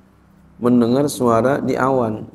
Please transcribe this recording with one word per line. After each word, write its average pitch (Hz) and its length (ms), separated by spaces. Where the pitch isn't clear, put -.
mendengar 120 560
suara 123 480
di 127 160
awan. 117 600